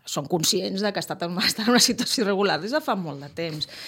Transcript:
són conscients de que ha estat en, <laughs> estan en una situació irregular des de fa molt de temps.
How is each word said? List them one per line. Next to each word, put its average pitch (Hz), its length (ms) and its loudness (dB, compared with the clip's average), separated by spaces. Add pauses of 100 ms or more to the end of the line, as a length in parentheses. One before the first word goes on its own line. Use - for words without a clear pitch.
són 143 220 -4
conscients 185 540 0
de 208 120 0
que 190 60 -2
ha 165 60 -4
estat - 180 -6
en, 170 160 -4
<laughs> 214 40 0
estan - 240 0
en 240 60 6
una 247 80 8
situació - 420 2
irregular 190 380 2
des 196 100 -6
de 302 100 0
fa 269 140 -2
molt 156 260 -6
de 143 100 -12
temps. 156 380 -6 (200)